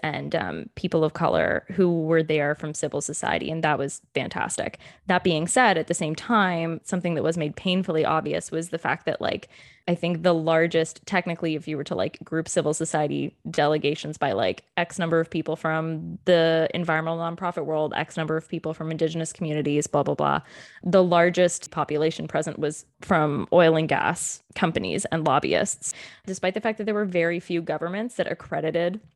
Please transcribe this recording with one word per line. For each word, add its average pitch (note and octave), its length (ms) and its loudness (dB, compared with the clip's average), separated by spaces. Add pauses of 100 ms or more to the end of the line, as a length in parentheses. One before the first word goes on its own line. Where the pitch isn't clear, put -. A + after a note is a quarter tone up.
and, D3 320 -4
um, E2 400 -4
people - 280 0
of D#3 100 0
color E2 580 2
who F3 300 2
were D#3+ 200 2
there D3+ 320 0
from D3+ 220 -6
civil C#3+ 260 -4
society. - 480 -2
And D#3+ 140 -2
that D3+ 160 2
was C#3 200 -4 (140)
fantastic. - 640 -4 (300)
That F3+ 160 2
being E3 240 2
said, A3+ 280 4
at D#3+ 120 -2
the E3+ 80 0
same D#3 180 -2
time, F3 720 0
something F3 320 -2
that C3 80 0
was E3 120 2
made D3+ 200 -2
painfully F3+ 500 0
obvious D#3 460 -2
was E3 180 -4
the E3 80 -6
fact - 300 -2
that, - 140 -2
like, - 280 -4 (360)
I F3 100 0
think E3+ 260 -2
the F3 140 4
largest, D#3+ 720 2
technically, E3+ 500 -2
if D3 120 -8
you D#3 80 -6
were C#3+ 100 -6
to, - 100 -6
like, - 280 -4
group D#3+ 240 -4
civil D3+ 280 0
society D3 600 -2 (140)
delegations D3+ 720 0
by, A2+ 140 0
like, F#2+ 300 0 (140)
X F3 220 -4
number E3 200 2
of E3 120 -2
people D#3+ 240 -4
from D#3+ 720 -4
the E3 480 4
environmental E3 440 0
nonprofit E3+ 480 -4
world, D3+ 300 0
X - 200 -4
number D#3+ 220 -2
of D#3+ 100 -6
people D#3+ 280 -6
from D#3+ 160 -6
Indigenous D#3+ 420 -2
communities, D3 540 -2
blah, C#3+ 160 2
blah, D3 120 0
blah, D3 260 2 (420)
the F#3 200 6
largest F3 680 4
population D#3 560 -2
present D#3 320 -4
was D3+ 260 -4 (160)
from D3+ 500 2
oil E3 240 8
and D#3 140 2
gas - 540 -2 (100)
companies B2 520 -2
and D#3+ 200 -2
lobbyists. C3 640 0 (360)
Despite F#3+ 260 -4
the G#3+ 80 -6
fact A3 160 -2
that G#3 80 -6
there G#3+ 80 -2
were G#3 100 0
very E3+ 360 0
few E3+ 240 -2
governments F3 520 -4
that - 160 -2
accredited E3 680 -2 (140)